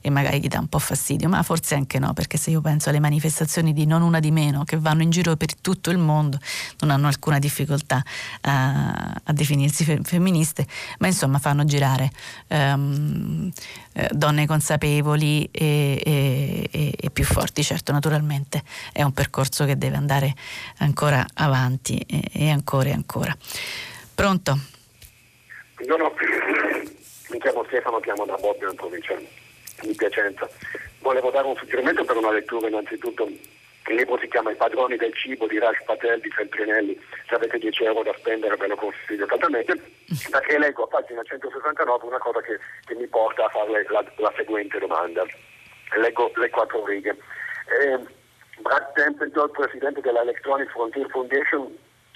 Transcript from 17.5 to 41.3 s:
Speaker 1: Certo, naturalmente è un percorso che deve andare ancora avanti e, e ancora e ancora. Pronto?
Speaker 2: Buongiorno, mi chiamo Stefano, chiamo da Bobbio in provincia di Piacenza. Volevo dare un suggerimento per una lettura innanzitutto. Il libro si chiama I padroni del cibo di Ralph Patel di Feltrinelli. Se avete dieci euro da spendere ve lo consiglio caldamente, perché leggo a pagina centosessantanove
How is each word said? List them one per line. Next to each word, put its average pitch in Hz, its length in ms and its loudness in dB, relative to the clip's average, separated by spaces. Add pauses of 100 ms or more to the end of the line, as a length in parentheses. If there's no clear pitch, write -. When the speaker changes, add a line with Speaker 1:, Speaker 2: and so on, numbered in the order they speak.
Speaker 1:
Certo, 151 300 -2
naturalmente 147 720 0 (280)
è - 100 -2
un 139 100 2
percorso 139 520 0
che 139 140 2
deve 131 160 0
andare 139 400 2 (440)
ancora 143 460 4 (100)
avanti 131 640 2
e, - 340 -2
e 151 180 2
ancora 139 380 2
e 135 40 0
ancora. - 440 -2 (800)
Pronto? 185 420 2 (1160)
Speaker 2:
Buongiorno, 151 380 0 (1120)
mi 120 120 -8
chiamo 120 240 0
Stefano, 117 360 -2
chiamo 104 240 -4
da 95 120 -4
Bobbio 101 340 -2
in 92 60 -10
provincia 87 380 -8 (680)
di - 120 -4
Piacenza. - 540 -2 (520)
Volevo 127 300 2
dare 135 160 2
un 127 100 -2
suggerimento - 480 -2
per 120 120 0
una 110 140 2
lettura 110 380 -2
innanzitutto. 110 580 -4
Il - 680 -10
libro 123 240 0
si 120 100 -4
chiama 113 220 0
I - 60 -6
padroni 123 400 2
del 113 180 -2
cibo 131 320 -6
di 107 120 -2
Ralph 113 260 2
Patel 113 360 0
di 110 100 -8
Feltrinelli. 107 680 -2 (300)
Se 117 60 -2
avete 113 240 -2
dieci 110 260 -2
euro 110 180 2
da 104 140 -2
spendere 110 400 -2
ve 98 120 -4
lo 101 80 -2
consiglio 101 500 -6
caldamente, 117 480 0 (560)
perché - 280 2
leggo 147 260 2
a - 40 -8
pagina - 340 -4
centosessantanove 131 840 -2